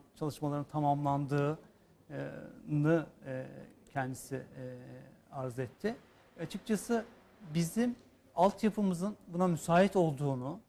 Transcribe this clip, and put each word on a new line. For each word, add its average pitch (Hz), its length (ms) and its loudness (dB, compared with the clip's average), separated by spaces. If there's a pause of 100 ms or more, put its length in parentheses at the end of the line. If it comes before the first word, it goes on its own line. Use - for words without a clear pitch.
(160)
çalışmaların 147 500 -4
tamamlandığını, 143 920 2 (1700)
e, 131 200 -6 (480)
kendisi, 131 420 -6
e, 127 400 -12 (560)
arz 131 280 -6
etti. 202 360 -6 (440)
Açıkçası 214 680 -2 (480)
bizim 220 420 0 (400)
altyapımızın 196 840 2 (100)
buna 180 200 2
müsait 170 480 6
olduğunu 143 720 2